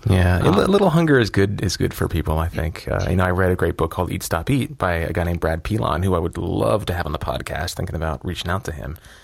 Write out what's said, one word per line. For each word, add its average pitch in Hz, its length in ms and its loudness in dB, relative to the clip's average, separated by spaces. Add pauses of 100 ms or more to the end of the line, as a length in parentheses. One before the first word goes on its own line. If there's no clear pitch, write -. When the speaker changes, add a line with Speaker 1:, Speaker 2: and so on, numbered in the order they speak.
(100)
Speaker 1:
yeah, 90 320 4
a 135 80 6
li-, 196 140 4
Speaker 2:
um, 190 60 2
Speaker 1:
little 196 200 4
hunger 151 280 4
is 104 120 2
good, 98 320 0
is 95 160 -2
good 90 160 0
for - 120 -2
people, 78 320 0
I 82 100 0
think. 78 380 -6
Uh, 92 220 -2
you 90 80 2
know, 92 80 4
I 90 60 2
read 90 200 2
a 92 60 2
great 85 220 0
book 80 120 2
called - 220 -2
Eat, 90 100 -6
Stop, - 280 -2
Eat 135 260 0
by 90 160 0
a 82 220 -2
guy 90 100 0
named 85 160 -2
Brad 82 240 -2
Pilon, 82 380 -2
who 92 120 2
I 85 40 2
would 85 180 -2
love 98 500 0
to - 60 -2
have 87 140 -4
on 73 60 -6
the 78 60 -4
podcast, - 580 -6
thinking 87 200 -6
about 78 300 -4
reaching 85 240 -6
out 95 140 -2
to 82 80 -6
him. 76 260 -10 (240)